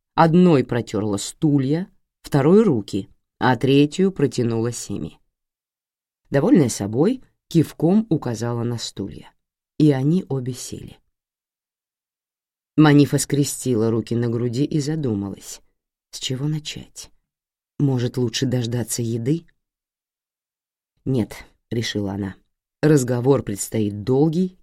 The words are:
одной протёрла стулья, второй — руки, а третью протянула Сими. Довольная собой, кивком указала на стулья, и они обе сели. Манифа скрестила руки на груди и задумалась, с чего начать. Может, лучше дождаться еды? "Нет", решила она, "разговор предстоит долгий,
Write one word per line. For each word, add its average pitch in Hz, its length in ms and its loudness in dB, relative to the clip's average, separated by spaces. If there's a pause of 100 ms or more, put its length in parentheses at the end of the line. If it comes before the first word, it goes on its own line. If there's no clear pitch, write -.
(140)
одной 160 500 6
протёрла 107 540 -2
стулья, 143 720 -2 (320)
второй — 160 420 4
руки, 110 460 -2 (300)
а 123 160 2
третью 147 560 2
протянула 120 600 -2
Сими. - 480 -10 (1080)
Довольная 147 400 4
собой, 127 540 -2 (240)
кивком 175 600 2
указала 120 540 -4
на 120 140 -4
стулья, - 540 -12 (460)
и 151 140 6
они 147 360 0
обе 131 260 -6
сели. - 460 -16 (1800)
Манифа 147 420 6
скрестила 127 720 -2
руки 113 260 -2
на 120 120 -2
груди 120 380 -4
и 156 140 -2
задумалась, 127 840 -6 (500)
с - 80 -16
чего 131 280 -6
начать. - 600 -10 (720)
Может, 127 380 0
лучше 123 280 -2
дождаться 120 560 -4
еды? 117 460 -4 (1600)
"Нет", 127 280 -2 (360)
решила 104 440 -4
она, 95 220 -8 (460)
"разговор 127 640 2
предстоит 104 600 -4
долгий, 156 600 0